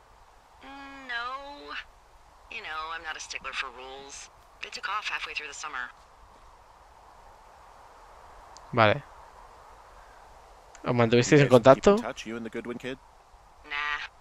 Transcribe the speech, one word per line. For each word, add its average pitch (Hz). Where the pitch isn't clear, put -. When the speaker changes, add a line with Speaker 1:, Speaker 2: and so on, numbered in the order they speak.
Speaker 1:
Mm, 269
no. 277
You 220
know, 156
I'm 170
not 156
a 151
stickler 135
for 135
rules. 135
They -
took -
off 202
halfway 156
through 151
the 143
summer. 131
Speaker 2:
Vale. 113
¿Os 139
mantuvisteis 120
Speaker 3:
You 143
Speaker 2:
en -
Speaker 3:
guys 123
keep 107
in 202
Speaker 2:
contacto? 226
Speaker 3:
touch, -
you 113
and 117
the 113
Goodwin 117
kid? 127
Speaker 1:
Nah, 147